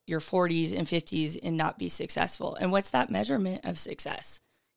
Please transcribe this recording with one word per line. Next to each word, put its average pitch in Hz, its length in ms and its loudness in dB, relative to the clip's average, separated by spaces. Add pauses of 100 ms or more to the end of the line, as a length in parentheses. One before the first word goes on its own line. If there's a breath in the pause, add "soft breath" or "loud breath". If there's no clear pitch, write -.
your 160 140 0
forties 170 500 4
and 175 160 0
fifties 165 480 0
and 165 220 -2
not 156 200 0
be - 120 -4
successful. - 640 -2
And 185 160 0
what's 196 200 2
that 254 200 2
measurement 196 540 0
of 170 120 -4
success? - 640 -6 (380)